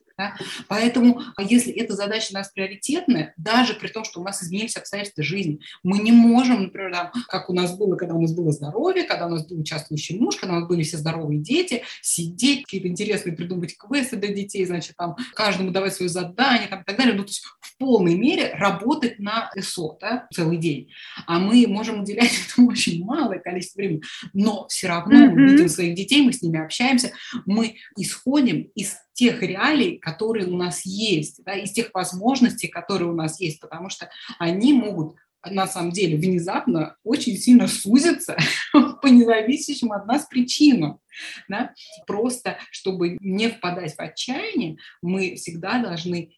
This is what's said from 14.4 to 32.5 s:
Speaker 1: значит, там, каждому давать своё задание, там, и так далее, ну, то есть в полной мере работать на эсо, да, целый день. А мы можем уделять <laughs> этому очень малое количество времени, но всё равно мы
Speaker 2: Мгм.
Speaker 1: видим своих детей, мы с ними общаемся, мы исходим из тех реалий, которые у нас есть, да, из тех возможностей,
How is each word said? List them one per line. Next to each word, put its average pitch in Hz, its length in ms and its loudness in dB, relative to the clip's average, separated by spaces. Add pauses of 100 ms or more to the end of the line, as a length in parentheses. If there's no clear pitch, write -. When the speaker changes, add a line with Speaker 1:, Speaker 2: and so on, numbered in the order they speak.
Speaker 1:
значит, 175 300 -6
там, 175 200 -6 (180)
каждому 190 380 -2
давать 190 240 -2
своё 180 140 -4
задание, 202 580 0
там, 190 140 -12
и - 20 -20
так 202 140 -6
далее, 240 180 4
ну, 196 80 -4
то - 60 -14
есть - 140 -10 (160)
в - 200 -20
полной 214 340 4
мере 269 460 0
работать 208 580 0
на 208 380 -6
эсо, 185 440 -8
да, 233 320 -6
целый 170 260 -2
день. 151 320 -4 (360)
А 170 140 0
мы 226 280 6
можем 202 340 -4
уделять 202 300 0
<laughs> - 220 -6
этому 247 160 8
очень 175 340 -2
малое 226 360 -2
количество 180 400 -8
времени, 175 220 -4 (320)
но 202 340 0
всё - 220 -6
равно 185 280 6
мы 285 140 12
Speaker 2:
Мгм. 269 160 8
Speaker 1:
видим 285 220 8
своих 170 260 -2
детей, 202 260 2
мы 247 120 6
с - 100 -8
ними 160 200 -2
общаемся, 240 480 0 (360)
мы 220 300 0 (200)
исходим 233 800 0
из - 220 -8 (160)
тех 240 300 2
реалий, 196 560 0
которые 214 480 -4
у 180 100 -2
нас 175 280 -4
есть, 190 580 -6
да, 190 100 -10
из 196 200 -8
тех 233 200 -4
возможностей, 190 760 0